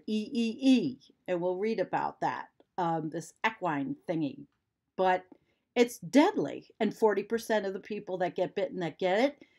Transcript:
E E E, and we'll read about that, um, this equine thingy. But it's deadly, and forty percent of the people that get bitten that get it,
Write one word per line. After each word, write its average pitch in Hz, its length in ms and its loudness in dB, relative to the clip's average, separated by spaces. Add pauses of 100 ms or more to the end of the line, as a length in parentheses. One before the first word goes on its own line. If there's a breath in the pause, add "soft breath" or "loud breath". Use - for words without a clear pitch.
E 214 260 -2
E 226 260 0
E, 247 380 4 (280)
and 180 140 -2
we'll 180 160 0
read 208 240 -2
about 151 400 -2
that, 139 300 -4 (280)
um, 165 320 -2
this 165 240 -10 (140)
equine 147 480 -2 (100)
thingy. 156 360 -4 (560)
But 185 260 2 (500)
it's - 260 2
deadly, 277 640 2 (160)
and 208 120 2
forty 208 300 2
percent 220 420 -2
of 196 60 -4
the 196 80 -8
people 185 380 -8
that 175 180 -2
get 180 200 -2
bitten 185 260 -4
that 160 180 -6
get 185 220 2
it, 285 200 0 (180 soft breath)